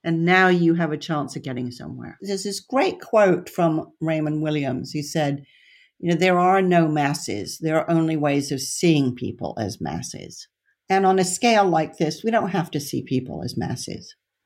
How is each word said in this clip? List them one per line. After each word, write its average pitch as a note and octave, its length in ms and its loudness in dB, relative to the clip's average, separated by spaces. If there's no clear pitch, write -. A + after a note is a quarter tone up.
And E3 200 0
now F#3 240 6
you F3 260 4
have E3 180 0
a D3+ 40 -4
chance D3+ 380 -6
of C3 80 -10
getting B2+ 300 -8
somewhere. - 480 -14
There's - 240 -6
this - 160 -6
great D4+ 400 -2
quote F#3+ 480 4
from D#3+ 520 0
Raymond D#3 400 -2
Williams D3 520 -4
who D3+ 100 -6
said, C#3+ 420 -2
you E3+ 120 -2
know, E3+ 60 2
"There F3+ 220 4
are F#3 240 4
no F3 240 4
masses. C#3+ 720 -2
There D#3+ 180 0
are D#3+ 140 0
only D#3+ 260 2
ways C#3+ 360 0
of C3+ 80 -4
seeing C#3 560 2
people - 420 -8
as G#2 220 -6
masses." - 680 -10
And F#3+ 160 2
on F#3+ 140 4
a F#3 60 4
scale G#3 420 2
like D#3+ 300 0
this, D#3 260 -2
we A3 80 -2
don't A3 200 0
have F3 200 -2
to D3+ 100 -2
see - 220 -6
people - 400 -4
as - 140 -8
masses. - 580 -8